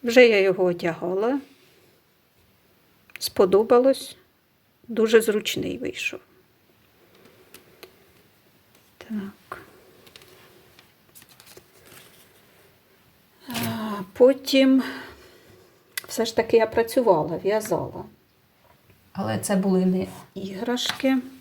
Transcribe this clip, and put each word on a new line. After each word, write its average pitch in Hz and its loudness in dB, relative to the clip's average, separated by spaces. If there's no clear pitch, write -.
Вже 240 8
я 214 4
його 190 2
одягала. 180 -2
Сподобалось. 226 2
Дуже 226 2
зручний 208 -4
вийшов. - -8
Так. - -14
А 226 -6
потім 269 4
все - -4
ж 226 -8
таки 226 2
я 226 4
працювала, 214 0
в'язала. 190 -4
Але 214 -4
це - -2
були 185 2
не 185 0
іграшки. 233 -4